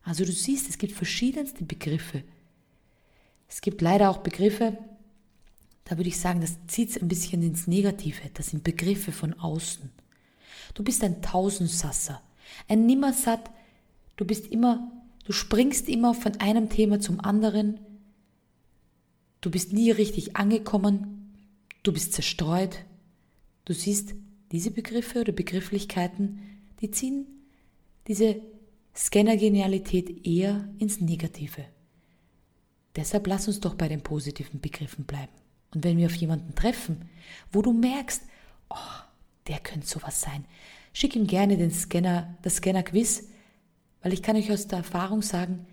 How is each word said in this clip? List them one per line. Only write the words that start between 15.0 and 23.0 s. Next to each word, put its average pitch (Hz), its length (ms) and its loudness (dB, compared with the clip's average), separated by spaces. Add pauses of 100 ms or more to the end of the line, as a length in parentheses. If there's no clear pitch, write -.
du 202 60 -6
springst 254 560 2
immer 233 280 4
von 208 240 -2
einem 214 300 2
Thema 208 300 4
zum 175 200 -2
anderen. 214 600 2 (1600)
Du 175 100 -2
bist 180 220 -2
nie 226 180 6
richtig 208 440 0
angekommen. 202 1000 0 (480)
Du 190 100 2
bist - 200 -4
zerstreut. 180 680 -2 (840)